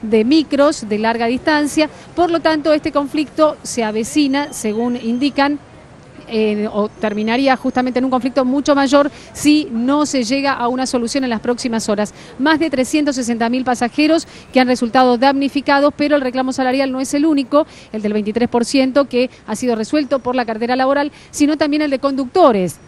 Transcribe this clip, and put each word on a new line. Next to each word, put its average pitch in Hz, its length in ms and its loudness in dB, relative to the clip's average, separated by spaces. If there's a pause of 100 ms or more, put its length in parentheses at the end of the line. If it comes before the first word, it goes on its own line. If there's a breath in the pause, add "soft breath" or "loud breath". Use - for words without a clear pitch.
de 220 220 2
micros 269 640 2
de 208 100 -2
larga 226 280 0
distancia. 294 600 0 (280 loud breath)
Por 339 160 2
lo 330 80 0
tanto, 311 320 0
este 302 180 0
conflicto 294 720 0
se - 220 -4
avecina, 269 680 0
según 233 460 -4
indican, 277 640 -2 (680)
eh, 214 440 -2
o 208 160 -2
terminaría 226 680 0
justamente 254 440 -2
en 254 40 -2
un 269 60 -2
conflicto 254 340 0
mucho 277 300 0
mayor 277 380 2 (200 loud breath)
si 302 380 2
no 262 360 0
se 269 180 -2
llega 277 300 0
a 240 120 -4
una 262 180 -2
solución 247 380 -2
en 254 80 -2
las 220 80 -2
próximas 233 500 -4
horas. 208 240 -2 (280 loud breath)
Más 302 180 2
de 320 100 0
trescientos 285 460 0
sesenta 233 340 -2
mil 254 140 -2
pasajeros 262 640 0 (260 loud breath)
que 262 60 2
han 254 80 4
resultado 247 520 2
damnificados, 277 760 2
pero 294 200 2
el 285 60 2
reclamo 254 300 -2
salarial 269 380 0
no 254 100 -6
es 262 140 -6
el 285 120 2
único, 285 380 2 (280 loud breath)
el 220 100 -8
del 208 100 -2
veintitrés 214 360 -2
por 240 160 0
ciento 262 400 2
que 247 260 -2 (160 loud breath)
ha 214 80 -6
sido 233 220 -2
resuelto 269 420 -2
por 247 160 -4
la 247 100 -2
cartera 233 300 -4
laboral, 277 380 0 (180 loud breath)
sino 294 260 0
también 302 260 0
el 294 100 0
de 262 80 -2
conductores. 262 880 2